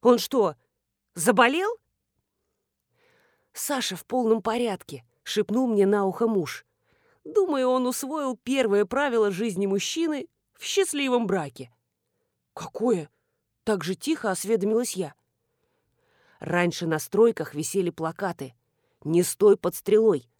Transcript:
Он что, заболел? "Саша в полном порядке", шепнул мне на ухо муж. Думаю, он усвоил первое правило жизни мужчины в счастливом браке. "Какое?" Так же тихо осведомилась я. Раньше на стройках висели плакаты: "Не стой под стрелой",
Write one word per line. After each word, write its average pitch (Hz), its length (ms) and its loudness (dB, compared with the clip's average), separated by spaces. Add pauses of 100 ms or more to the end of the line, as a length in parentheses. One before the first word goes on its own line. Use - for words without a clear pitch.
Он 240 160 6
что, 202 380 0 (580)
заболел? 254 640 2 (1700)
"Саша - 460 -4
в - 80 -18
полном 226 360 0
порядке", 220 600 -4 (200)
шепнул 214 440 -2
мне 208 180 4
на 202 200 2
ухо 190 220 0
муж. 196 380 -2 (600)
Думаю, 311 440 0
он 254 160 2
усвоил 262 520 -4
первое 220 480 2
правило 233 440 0
жизни 196 360 -2
мужчины 285 600 -2 (260)
в - 100 -20
счастливом 269 640 0
браке. 147 440 -4 (840)
"Какое?" 202 560 -2 (560)
Так 202 180 0
же 185 120 -4
тихо 285 360 -2
осведомилась 220 600 0
я. 180 200 -8 (1300)
Раньше 175 480 -2
на 160 120 0
стройках 220 540 2
висели 170 360 -2
плакаты: 160 680 -8 (480)
"Не 170 200 2
стой 196 340 4
под - 180 -4
стрелой", 214 540 2 (100)